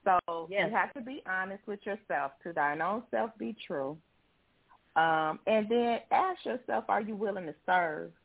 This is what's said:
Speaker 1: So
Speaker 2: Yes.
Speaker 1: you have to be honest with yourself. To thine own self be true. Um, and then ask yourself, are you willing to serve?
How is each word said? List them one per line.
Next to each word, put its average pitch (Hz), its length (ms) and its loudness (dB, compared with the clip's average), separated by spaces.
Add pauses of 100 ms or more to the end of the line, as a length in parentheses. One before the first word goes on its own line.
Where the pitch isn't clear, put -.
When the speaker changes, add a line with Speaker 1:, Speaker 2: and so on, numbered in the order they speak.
Speaker 1:
So 170 460 2
Speaker 2:
Yes. 190 180 0
Speaker 1:
you 214 80 -2
have 190 180 0
to 285 60 -10
be 262 260 -10
honest 190 400 -4
with 202 180 -8
yourself. 165 480 -4 (100)
To 170 100 -10
thine 147 280 0
own 202 300 -2
self 220 280 -2
be 226 160 -6 (120)
true. 147 320 -6 (960)
Um, 160 500 4
and 214 220 4
then 233 320 2 (100)
ask 370 340 2
yourself, 220 440 -2
are 202 120 4
you 214 160 -4
willing 196 300 -2
to 147 80 -8 (120)
serve? 170 460 0 (120)